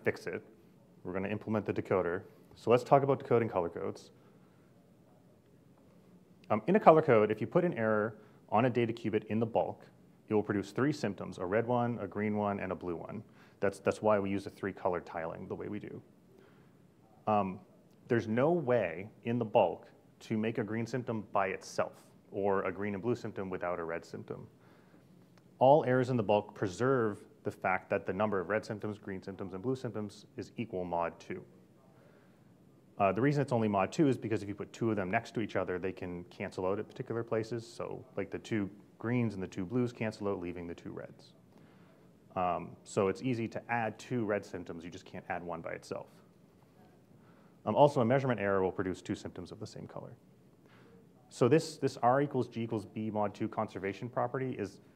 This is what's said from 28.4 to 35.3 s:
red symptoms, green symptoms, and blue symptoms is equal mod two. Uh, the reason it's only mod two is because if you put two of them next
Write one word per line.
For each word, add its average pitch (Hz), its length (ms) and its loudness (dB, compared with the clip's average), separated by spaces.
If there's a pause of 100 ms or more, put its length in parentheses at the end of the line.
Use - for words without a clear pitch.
red 104 160 0
symptoms, 107 320 -6
green 95 260 -10
symptoms, 95 300 -10
and 95 100 -10
blue 131 120 -2
symptoms 107 500 -8 (100)
is 101 220 -10
equal 92 260 -4
mod 85 360 -2
two. - 220 -10 (1600)
Uh, 98 140 4
the 107 80 -2
reason 143 200 2
it's 127 120 -2
only 113 160 4
mod 95 240 2
two 151 160 4
is 123 80 2
because 104 260 -2
if 98 60 -8
you 101 60 -6
put - 180 -10
two 117 160 0
of 107 80 2
them 92 120 -2
next 95 240 0